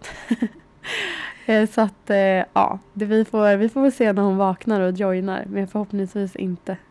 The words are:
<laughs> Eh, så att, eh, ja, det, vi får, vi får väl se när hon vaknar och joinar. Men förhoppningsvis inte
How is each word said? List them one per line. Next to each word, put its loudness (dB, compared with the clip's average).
<laughs> -2
Eh, 2
så 0
att, -4
eh, 2
ja, 0
det, -4
vi 2
får, 4
vi 2
får -2
väl 4
se 2
när 2
hon 2
vaknar 0
och 2
joinar. -2
Men -4
förhoppningsvis -4
inte -6